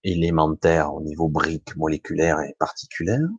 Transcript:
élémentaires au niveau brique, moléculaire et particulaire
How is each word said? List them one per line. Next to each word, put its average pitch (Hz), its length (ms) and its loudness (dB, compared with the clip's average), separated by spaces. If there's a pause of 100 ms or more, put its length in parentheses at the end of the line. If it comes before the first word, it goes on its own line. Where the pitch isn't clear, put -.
élémentaires 82 880 2
au 76 80 -8
niveau 78 260 -2
brique, 78 480 -2
moléculaire 78 640 0
et 71 200 -6
particulaire 120 680 -2 (100)